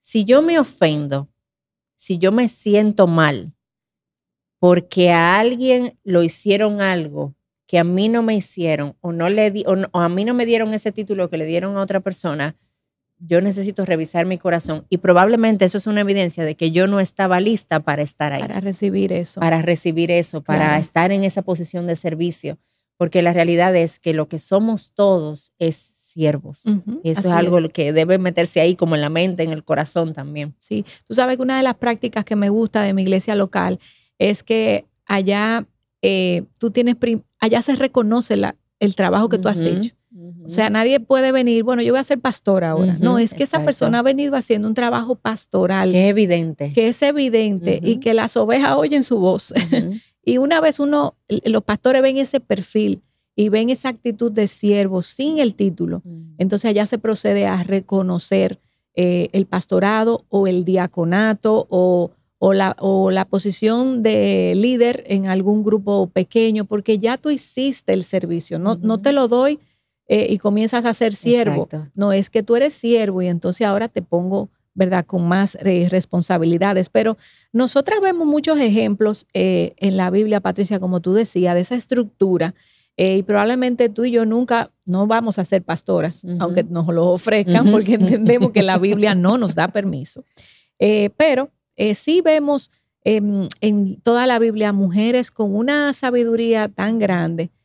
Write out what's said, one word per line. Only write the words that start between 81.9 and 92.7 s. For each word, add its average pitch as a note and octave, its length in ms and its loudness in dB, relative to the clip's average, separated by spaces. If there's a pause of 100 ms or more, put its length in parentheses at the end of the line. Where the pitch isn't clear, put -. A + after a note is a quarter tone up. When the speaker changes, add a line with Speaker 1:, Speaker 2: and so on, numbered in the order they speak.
Speaker 2:
Eh, F#3+ 180 2
y G3 60 0
probablemente A#3+ 680 0
tú A3 160 -4
y B3+ 60 0
yo A#3 160 2
nunca, A#3 440 0 (140)
no F#3+ 220 0
vamos A3+ 320 0
a F#3 80 -2
ser F#3 160 0
pastoras, E3 640 -4
Speaker 1:
Ujú. F3 160 -6
Speaker 2:
aunque F3 220 0
nos E3+ 260 -4
lo E3+ 200 2
ofrezcan, F#3 540 2
Speaker 1:
Ujú. G3+ 100 6
Speaker 2:
porque G#3+ 220 4
entendemos A3 580 4
que G3+ 100 4
la F#3 160 2
Biblia G3+ 360 2
no F#3 240 2
nos F#3 160 -2
da E3 140 0
permiso. F#3 560 -6 (540)
Eh, G#3 380 2
pero, C#4+ 340 0 (260)
eh, G#3 180 0
sí E4 280 0
vemos, D4 480 0 (320)